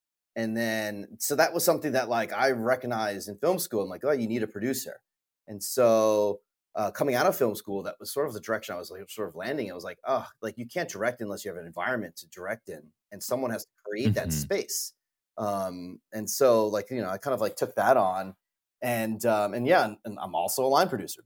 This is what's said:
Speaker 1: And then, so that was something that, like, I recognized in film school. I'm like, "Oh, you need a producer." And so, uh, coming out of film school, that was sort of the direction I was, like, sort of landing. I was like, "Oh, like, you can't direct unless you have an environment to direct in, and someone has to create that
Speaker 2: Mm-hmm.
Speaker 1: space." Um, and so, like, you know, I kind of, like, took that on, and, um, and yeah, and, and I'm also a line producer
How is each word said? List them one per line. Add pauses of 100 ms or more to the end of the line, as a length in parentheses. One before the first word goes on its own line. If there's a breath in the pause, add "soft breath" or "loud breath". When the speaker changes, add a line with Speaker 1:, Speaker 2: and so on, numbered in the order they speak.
(340)
Speaker 1:
And
then, (100)
so
that
was
something
that,
like,
I
recognized
in
film
school.
I'm
like,
"Oh,
you
need
a
producer." (440)
And
so, (340)
uh,
coming
out
of
film
school,
that
was
sort
of
the
direction
I
was,
like,
sort
of
landing.
I
was
like, (100)
"Oh, (140)
like,
you
can't
direct
unless
you
have
an
environment
to
direct
in, (300)
and
someone
has
to (160)
create
that
Speaker 2:
Mm-hmm.
Speaker 1:
space." (420)
Um, (140)
and
so,
like,
you
know,
I
kind
of,
like,
took
that
on, (460)
and,
um,
and
yeah,
and,
and
I'm
also
a
line
producer